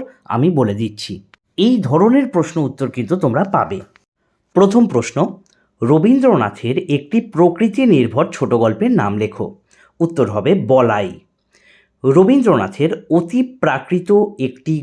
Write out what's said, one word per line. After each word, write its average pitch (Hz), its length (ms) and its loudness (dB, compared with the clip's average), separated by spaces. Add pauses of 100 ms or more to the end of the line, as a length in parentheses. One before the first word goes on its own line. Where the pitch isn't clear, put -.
(260)
আমি 120 260 -2
বলে 123 220 0
দিচ্ছি। 107 400 -8 (440)
এই 233 220 2
ধরনের 202 480 2
প্রশ্ন - 360 -2
উত্তর 131 260 -6
কিন্তু 123 280 -6
তোমরা 147 260 0 (100)
পাবে। 104 260 -2 (760)
প্রথম 202 320 4
প্রশ্ন, - 300 -4 (640)
রবীন্দ্রনাথের 156 960 2 (140)
একটি 143 280 -2 (140)
প্রকৃতি 180 540 0
নির্ভর 139 480 2
ছোট - 220 -4
গল্পের 113 360 0
নাম 113 260 0
লেখো। 107 300 -6 (520)
উত্তর 165 300 0
হবে 107 220 -2 (140)
বলাই। 110 440 2 (920)
রবীন্দ্রনাথের 165 880 2 (180)
অতি 175 300 0 (200)
প্রাকৃত 160 500 -2 (300)
একটি 131 440 -6